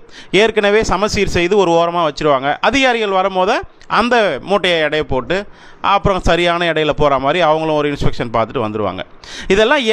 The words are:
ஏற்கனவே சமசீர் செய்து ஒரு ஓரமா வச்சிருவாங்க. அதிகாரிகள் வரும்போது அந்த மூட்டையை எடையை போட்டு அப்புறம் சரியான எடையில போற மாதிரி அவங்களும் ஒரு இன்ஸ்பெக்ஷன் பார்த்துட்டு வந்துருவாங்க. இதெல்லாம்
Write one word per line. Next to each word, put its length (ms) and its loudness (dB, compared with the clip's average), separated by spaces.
ஏற்கனவே 380 2
சமசீர் 440 -2
செய்து 260 0
ஒரு 180 2
ஓரமா 260 0
வச்சிருவாங்க. 440 0
அதிகாரிகள் 500 0
வரும்போது 380 0
அந்த 180 2
மூட்டையை 360 0
எடையை 260 -2
போட்டு 260 -2
அப்புறம் 340 0
சரியான 420 0
எடையில 300 0
போற 240 2
மாதிரி 240 0
அவங்களும் 320 0
ஒரு 100 0
இன்ஸ்பெக்ஷன் 440 -2
பார்த்துட்டு 300 -2
வந்துருவாங்க. 380 -4
இதெல்லாம் 380 2